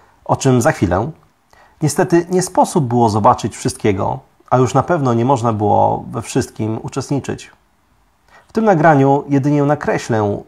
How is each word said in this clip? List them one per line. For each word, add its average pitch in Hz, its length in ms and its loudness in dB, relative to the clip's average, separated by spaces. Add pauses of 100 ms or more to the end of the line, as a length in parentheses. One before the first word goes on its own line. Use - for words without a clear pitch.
(240)
o - 120 -2
czym 127 260 2
za 156 100 2
chwilę, 98 380 -2 (720)
niestety 170 480 0
nie 180 120 0
sposób 180 420 0
było 120 260 2
zobaczyć 110 460 0
wszystkiego, 107 640 -4 (320)
a 127 60 2
już 127 180 2
na 135 80 4
pewno 139 320 0
nie 117 100 0
można 120 280 0
było 104 580 0
we 117 120 -8
wszystkim 113 600 -4
uczestniczyć. - 680 -8 (1000)
W - 40 -20
tym 226 120 -2
nagraniu 147 640 4
jedynie 143 340 2
nakreślę, 123 840 -2